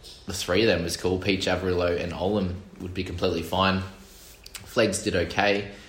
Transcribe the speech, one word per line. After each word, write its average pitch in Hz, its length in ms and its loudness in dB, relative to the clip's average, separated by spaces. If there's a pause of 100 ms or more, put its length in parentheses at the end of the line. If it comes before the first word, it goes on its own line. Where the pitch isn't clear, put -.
(260)
the 95 60 -8
three 92 300 2
of 117 40 6
them 87 160 4
was 85 140 -4
cool. 92 220 0
Peach, 95 280 0
Averillo, 90 540 0
and 87 120 -4
Olam 92 420 0 (260)
would 92 140 -8
be 92 100 -4
completely 85 380 -2
fine. 95 400 2 (840)
Flegs 107 380 2
did 92 140 0
okay, 98 540 0 (180)